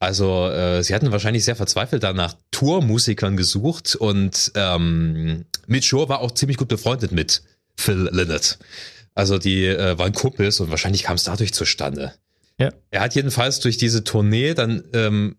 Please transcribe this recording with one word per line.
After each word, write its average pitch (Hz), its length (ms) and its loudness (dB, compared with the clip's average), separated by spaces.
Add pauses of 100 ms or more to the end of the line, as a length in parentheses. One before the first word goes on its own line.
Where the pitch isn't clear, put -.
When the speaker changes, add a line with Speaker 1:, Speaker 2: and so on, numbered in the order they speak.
Speaker 1:
Also, 92 500 2
äh, 90 320 0
sie 92 120 -2
hatten 120 180 2
wahrscheinlich 107 320 0
sehr 117 120 0
verzweifelt 107 460 -2
danach 92 320 -2 (160)
Tourmusikern 117 840 2
gesucht 101 580 0
und, 101 640 0
ähm, 82 880 0 (240)
Mitch 123 200 0
Shore 135 200 2
war 135 120 -2
auch 120 120 -4
ziemlich 139 260 -2
gut 131 100 -2
befreundet 117 440 -2
mit 82 300 0 (340)
Phil 95 360 0
Lynott. 85 460 0 (560)
Also 98 240 2
die, 95 280 2
äh, 92 300 2
waren 92 160 0
Kumpels 104 480 0
und 82 100 -2
wahrscheinlich 92 340 -2
kam's 87 200 -2
dadurch 95 300 -2
zustande. 69 580 -4 (460)
Speaker 2:
Ja. 131 120 0 (200)
Speaker 1:
Er 98 100 0
hat 123 140 0
jedenfalls 135 460 0
durch 117 180 0
diese 117 260 2
Tournee 113 500 2
dann, 113 380 0
ähm, 104 460 0